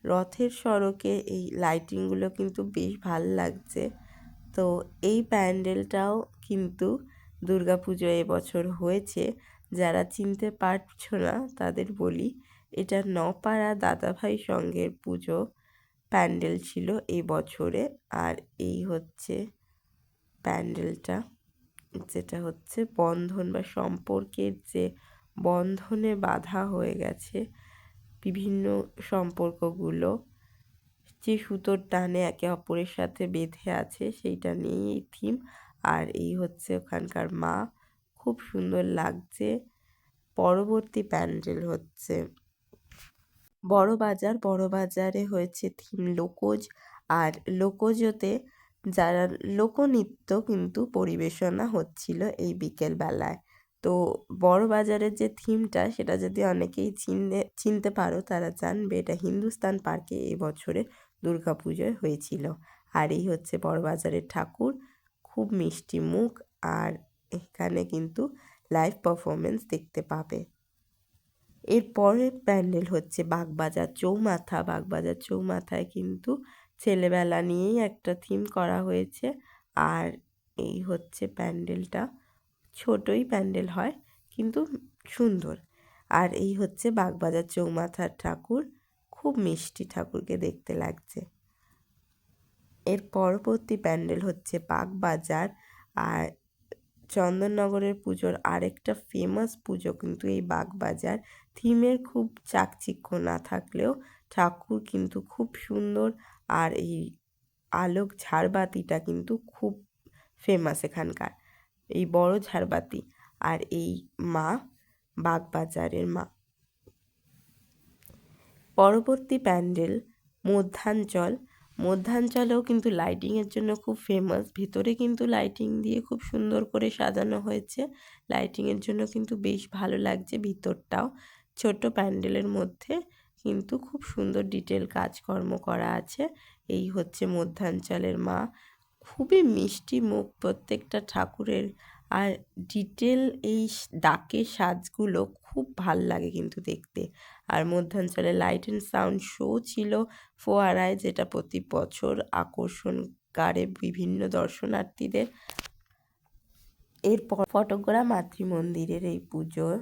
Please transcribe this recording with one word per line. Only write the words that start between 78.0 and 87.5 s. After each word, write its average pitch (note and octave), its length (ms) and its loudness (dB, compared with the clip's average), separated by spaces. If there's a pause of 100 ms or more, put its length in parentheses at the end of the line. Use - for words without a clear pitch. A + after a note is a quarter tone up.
থিম G3 260 -4 (120)
করা F3+ 280 2
হয়েছে। F#3 460 -2 (500)
আর E3 280 2 (520)
এই F3+ 240 -4
হচ্ছে F3+ 460 -4
প্যান্ডেলটা, F3 720 -4 (760)
ছোটই G#3+ 500 0
প্যান্ডেল F#3+ 440 0
হয় F#3+ 240 -2 (440)
কিন্তু A3+ 220 0 (500)
সুন্দর। F3+ 460 2 (560)
আর F3 220 6
এই G3 200 0
হচ্ছে G3 380 -2
বাগবাজার F3 540 0
চৌমাথার E3+ 760 -2